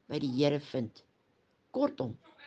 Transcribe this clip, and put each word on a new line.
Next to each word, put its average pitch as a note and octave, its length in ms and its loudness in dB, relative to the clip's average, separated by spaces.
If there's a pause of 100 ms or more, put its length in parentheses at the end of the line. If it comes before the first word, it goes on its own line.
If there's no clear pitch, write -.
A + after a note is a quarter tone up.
by D3+ 100 -4
die C#3+ 120 -2
Here C#3+ 300 4
vind. B2 440 -6 (640)
Kortom, - 460 -2 (300)